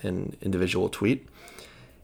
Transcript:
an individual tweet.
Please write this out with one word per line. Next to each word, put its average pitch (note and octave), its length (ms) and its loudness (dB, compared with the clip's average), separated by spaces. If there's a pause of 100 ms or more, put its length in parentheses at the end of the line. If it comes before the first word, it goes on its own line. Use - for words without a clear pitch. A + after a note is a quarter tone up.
an F#2+ 400 -4
individual F2+ 480 2
tweet. A#2+ 380 2 (760)